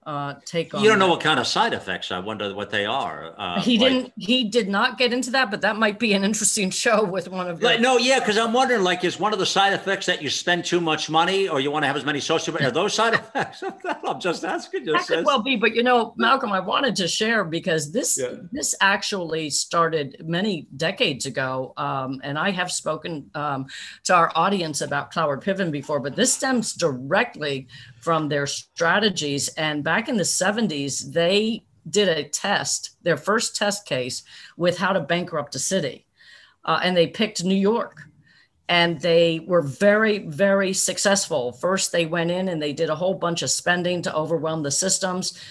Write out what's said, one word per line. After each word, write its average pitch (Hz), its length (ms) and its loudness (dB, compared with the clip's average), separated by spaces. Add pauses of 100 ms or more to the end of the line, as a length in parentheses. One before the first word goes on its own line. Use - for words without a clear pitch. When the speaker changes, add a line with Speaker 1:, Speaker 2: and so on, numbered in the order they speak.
Speaker 1:
uh, 143 280 -6 (100)
take 165 300 -4
on 208 80 0
Speaker 2:
You 214 80 8
don't 208 80 6
know 190 80 6
Speaker 1:
that. 175 60 4
Speaker 2:
what 147 80 0
kind 156 180 4
of 113 80 0
side 208 260 2
effects. 95 380 -6
I 92 80 -4
wonder 101 340 -6
what 98 160 -6
they 101 160 0
are. 85 540 -4
Uh, 90 200 -2
Speaker 1:
He 226 200 2
Speaker 2:
like 262 120 6
Speaker 1:
didn't, 254 260 -2
he 233 260 0
did 202 260 0
not 226 300 0
get 247 120 2
into 254 200 -2
that, 262 180 2
but 196 120 -6
that 208 160 0
might 214 200 0
be 214 160 2
an 196 100 2
interesting 202 460 0
<laughs> - 140 -4
show 214 200 4
with 185 240 -2
one 180 220 -6
of 170 100 -8
your 233 120 4
Speaker 2:
Like, 233 80 2
no, 254 180 4
yeah, 247 260 4
'cause 214 140 2
I'm 226 160 2
wondering, 247 300 4
like, 180 200 2
is 170 160 -2
one 208 140 2
of 202 60 -2
the 175 80 2
side 196 260 4
effects 190 320 -2
that 175 160 0
you 143 80 -4
spend 175 340 0
too 175 160 2
much 156 300 0
money 185 380 2
or 156 120 0
you 143 120 0
wanna 147 160 0
have 143 100 2
as 123 80 -4
many 147 140 -2
social, 165 360 0
are 143 140 2
those 170 240 0
side 220 200 2
<laughs> - 20 2
effects? - 480 -4 (200)
<laughs> 349 240 -6
I'm - 120 -4
just 294 260 -4
asking 330 400 -6
you, 160 80 0
Speaker 1:
That - 140 0
could - 100 0
Speaker 2:
sis. - 80 -2
Speaker 1:
well 277 160 2
be, 262 140 0
but, 220 180 2
you 233 80 2
know, 240 360 4
Malcolm, 233 340 2
I 190 80 0
wanted 214 380 0
to 185 100 0
share 220 360 0
because 160 480 -2
this, 220 300 0
Speaker 2:
Yeah. 127 160 -6 (140)
Speaker 1:
this 302 300 -4
actually 180 680 0
started 160 760 0
many 170 440 -2 (100)
decades 160 480 -2
ago, 131 520 -4
um, 135 460 -4
and 143 140 -6
I 185 140 0
have 180 200 -4
spoken, 160 600 -6
um, 143 320 -4 (380)
to 190 100 2
our 165 220 6
audience 170 460 0
about 143 300 -4
Cloward 147 320 0
Piven 190 280 -2
before, 143 280 -4
but 139 160 -6
this 233 160 2
stems 254 420 -2
directly 143 920 -2 (340)
from 160 300 0
their 143 160 0
strategies. 165 1000 0 (100)
And 151 260 -2
back 175 240 0
in 262 100 0
the 170 80 0
seventies, 156 840 -2
they 202 520 2 (260)
did 202 180 2
a 160 160 0
test, - 680 -4 (100)
their 160 160 0
first 214 380 -2
test 202 320 -4
case, 127 340 -4 (360)
with 175 200 2
how 185 160 0
to 190 60 2
bankrupt 170 560 -4
a 131 40 -4
city. - 460 -4 (580)
Uh, 165 200 0
and 180 120 0
they 165 120 6
picked 214 360 -4
New 190 120 2
York. 196 480 0 (640)
And 170 340 4
they 165 440 4
were 175 160 4
very, 202 560 2
very 190 560 0
successful. 175 760 0
First, 185 400 -2
they 170 160 0
went 170 240 0
in 185 180 0
and 165 100 -2
they 147 140 -2
did 156 160 -2
a 156 60 -2
whole 180 180 0
bunch 170 300 -2
of 127 80 -2
spending 175 500 0
to 151 140 -4
overwhelm 156 480 -2
the 143 80 -2
systems, 185 680 -2 (100)